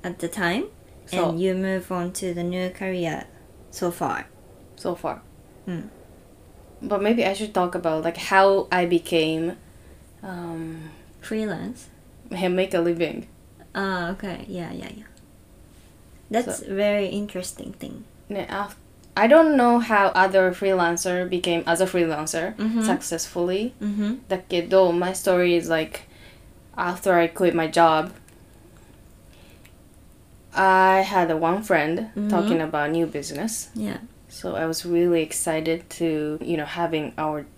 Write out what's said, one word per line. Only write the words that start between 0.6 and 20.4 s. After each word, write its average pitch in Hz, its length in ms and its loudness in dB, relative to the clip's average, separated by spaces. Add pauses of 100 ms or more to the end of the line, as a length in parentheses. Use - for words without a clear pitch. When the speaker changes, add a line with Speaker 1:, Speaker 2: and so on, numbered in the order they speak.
Speaker 2:
そ 180 160 -6
う。 170 80 2
Speaker 1:
and 165 100 -4
you 185 140 0
move 190 380 -2
on 180 220 -4
to 185 200 -6
the 175 100 -6
new 180 280 -4
career 180 540 -6 (460)
so 175 200 -4
far. - 340 -6 (500)
Speaker 2:
So 175 200 -6
far. 143 240 -8 (480)
Speaker 1:
う 185 40 -8
ん。 175 200 -10 (920)
Speaker 2:
But 202 200 -2
maybe 226 260 2
I 196 80 0
should 208 180 -6
talk 180 220 0
about, 160 280 -2
like, 170 140 -4
how 196 540 4
I 180 160 2
became, 165 680 0 (680)
um, 165 680 -10 (320)
Speaker 1:
Freelance? 214 680 -8 (420)
Speaker 2:
and 180 240 -2
make 190 180 0
a 175 80 2
living. 170 460 -2 (460)
Speaker 1:
あ 185 460 -4
ー、 - 0 -
okay. 190 280 -10
Yeah, 175 240 -10
yeah, 175 180 -12
yeah. - 160 -18 (1300)
That's 233 340 -2
Speaker 2:
So - 80 -8
Speaker 1:
very 202 380 0
interesting 202 640 -8
thing. - 300 -14 (260)
Speaker 2:
ね、 202 200 -6
あ、 196 200 -6 (460)
I 214 120 4
don't 311 300 8
know 240 220 6
how 214 340 4
other 190 400 4